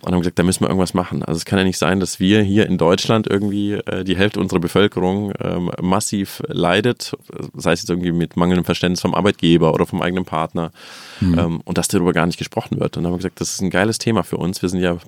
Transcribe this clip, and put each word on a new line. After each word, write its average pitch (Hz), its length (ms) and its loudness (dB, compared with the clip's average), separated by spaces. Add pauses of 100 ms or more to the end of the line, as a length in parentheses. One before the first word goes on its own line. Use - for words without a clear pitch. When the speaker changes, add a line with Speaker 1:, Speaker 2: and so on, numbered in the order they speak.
Speaker 1:
und - 120 -4
haben 90 80 2
gesagt, 85 180 -2
da 87 40 4
müssen 90 200 2
wir - 60 0
irgendwas 90 260 0
machen. 90 280 -2
Also 82 160 -4
es - 60 -8
kann 98 160 -2
ja 95 40 4
nicht 92 140 0
sein, 92 220 0
dass - 180 -4
wir 101 240 4
hier 98 240 4
in 92 100 0
Deutschland 95 520 2
irgendwie, 101 440 -2
äh, 95 300 -4
die 92 140 -2
Hälfte 98 240 0
unserer 92 180 0
Bevölkerung, 95 840 0
ähm, 87 300 -4 (100)
massiv 98 680 -2
leidet, 92 640 0 (420)
sei 82 180 0
es 85 100 0
jetzt - 80 -4
irgendwie 87 200 0
mit 85 260 0
mangelndem 87 280 4
Verständnis 90 360 0
vom 90 140 -6
Arbeitgeber 85 580 4
oder 87 140 2
vom 90 160 -4
eigenen 90 220 -2
Partner, 82 480 -4 (480)
Speaker 2:
Mhm. 87 180 4
Speaker 1:
ähm, 85 260 0
und 90 140 -2
dass 85 80 0
darüber 90 260 2
gar 82 140 2
nicht 85 120 -2
gesprochen - 420 -4
wird. - 160 -2
Und 82 80 -4
dann 85 80 -2
haben - 20 -2
wir 90 40 -4
gesagt, 90 220 -6
das 85 120 -6
ist - 80 -8
ein 92 100 -2
geiles 101 280 0
Thema 110 260 0
für - 140 -6
uns. 87 220 -4
Wir 92 80 0
sind 90 120 -2
ja 87 280 0